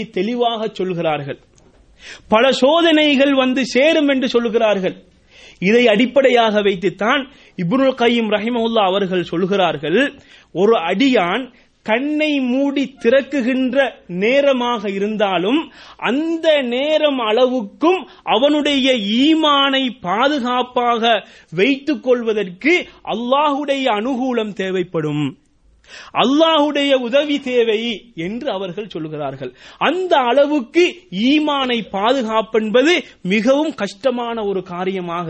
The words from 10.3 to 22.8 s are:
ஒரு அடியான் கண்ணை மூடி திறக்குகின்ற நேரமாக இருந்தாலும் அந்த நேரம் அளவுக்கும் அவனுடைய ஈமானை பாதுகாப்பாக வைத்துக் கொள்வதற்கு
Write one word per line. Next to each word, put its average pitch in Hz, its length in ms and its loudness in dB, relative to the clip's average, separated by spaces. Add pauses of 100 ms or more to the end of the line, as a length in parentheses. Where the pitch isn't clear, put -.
ஒரு 208 240 2
அடியான் 196 680 0 (400)
கண்ணை 302 540 0
மூடி 269 440 -2 (160)
திறக்குகின்ற 262 760 0 (380)
நேரமாக 240 800 0
இருந்தாலும் 202 680 -2 (380)
அந்த 320 500 -2 (140)
நேரம் 277 580 0
அளவுக்கும் 254 800 0 (240)
அவனுடைய 277 640 2 (280)
ஈமானை 277 680 2 (180)
பாதுகாப்பாக 240 1080 0 (400)
வைத்துக் 262 520 0
கொள்வதற்கு 226 680 0 (300)